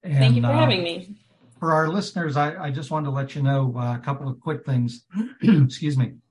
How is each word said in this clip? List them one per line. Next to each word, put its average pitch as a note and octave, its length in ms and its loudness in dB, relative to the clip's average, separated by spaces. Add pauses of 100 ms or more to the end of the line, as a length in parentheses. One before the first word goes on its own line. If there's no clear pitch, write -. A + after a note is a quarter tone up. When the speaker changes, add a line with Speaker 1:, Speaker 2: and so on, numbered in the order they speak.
Speaker 1:
Thank C3 320 4
you A#2+ 80 4
Speaker 2:
And, - 40 0
Speaker 1:
for C4+ 60 2
Speaker 2:
uh, D#4 60 4
Speaker 1:
having A#3+ 240 2
me. F3+ 340 -8 (440)
Speaker 2:
for E3 140 0
our D#3 140 2
listeners, E3+ 480 -4
I, D3 200 0
I D3+ 140 -8
just C3+ 200 -8
wanted D#3 160 -4
to C#3 60 -4
let C3+ 240 -6
you C#3+ 60 -2
know, C3+ 340 0
uh, A#2+ 200 -4
a A#2+ 60 -8
couple C#3 260 -6
of B2+ 120 -10
quick D3+ 240 -6
things. B2 400 -2 (200)
<clears throat> - 180 -10
Excuse D3 540 4
me. B2 180 0 (160)